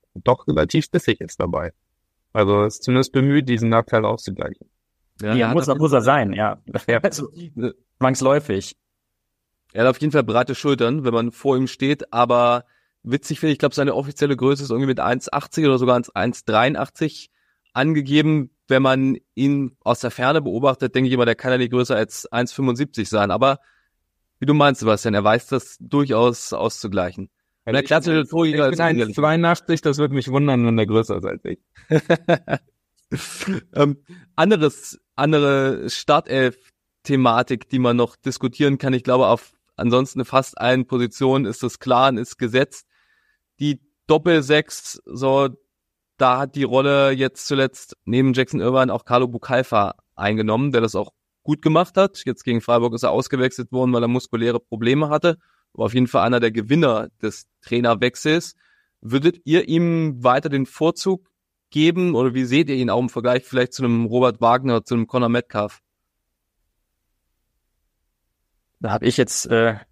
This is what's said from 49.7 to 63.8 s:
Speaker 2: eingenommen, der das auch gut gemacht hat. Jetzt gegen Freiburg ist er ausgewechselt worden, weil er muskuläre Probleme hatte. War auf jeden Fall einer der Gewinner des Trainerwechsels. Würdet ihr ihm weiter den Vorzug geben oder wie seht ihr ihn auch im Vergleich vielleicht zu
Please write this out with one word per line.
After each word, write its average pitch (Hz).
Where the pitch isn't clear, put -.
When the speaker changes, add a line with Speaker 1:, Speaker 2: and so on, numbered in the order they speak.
Speaker 2:
eingenommen, 107
der 123
das 113
auch 98
gut 151
gemacht 160
hat. 190
Jetzt -
gegen 117
Freiburg 117
ist 113
er 123
ausgewechselt 127
worden, 127
weil 117
er 117
muskuläre 120
Probleme 127
hatte. 160
War 110
auf 110
jeden 127
Fall 120
einer 120
der 117
Gewinner 113
des -
Trainerwechsels. 123
Würdet 139
ihr 160
ihm 160
weiter 127
den 139
Vorzug 180
geben 170
oder 123
wie 131
seht 139
ihr 139
ihn 127
auch 104
im 123
Vergleich 123
vielleicht 127
zu 131